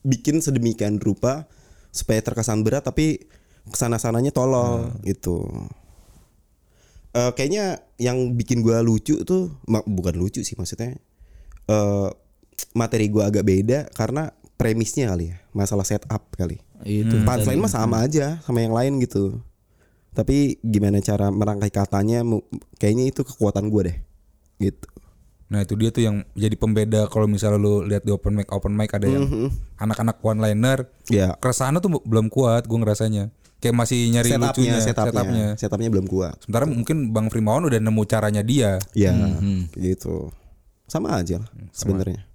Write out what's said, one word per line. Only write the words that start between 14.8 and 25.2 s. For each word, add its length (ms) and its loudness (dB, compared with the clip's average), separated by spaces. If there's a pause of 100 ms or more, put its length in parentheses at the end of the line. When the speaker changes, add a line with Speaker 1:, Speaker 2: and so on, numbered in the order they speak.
Speaker 1:
kali 220 -2
ya, 60 -12 (140)
masalah 320 -2
setup 500 -4
kali. 260 -6 (220)
Speaker 3:
Itu 340 0
Speaker 2:
Hmm. 100 4
Speaker 1:
Punchline 300 2
Speaker 3:
tadi. 100 0
Speaker 1:
mah 80 0
sama 240 0
Speaker 3:
Hmm. 100 0
Speaker 1:
aja 200 0 (140)
sama 200 -2
yang 120 0
lain 280 0
gitu. 380 -2 (760)
Tapi 480 0
gimana 400 2
cara 280 0
merangkai 420 0
katanya, 520 0
mu-, 240 -2 (300)
kayaknya 300 2
itu 160 -4
kekuatan 440 -2
gue 180 2
deh, 140 -4 (640)
gitu. 260 -2 (600)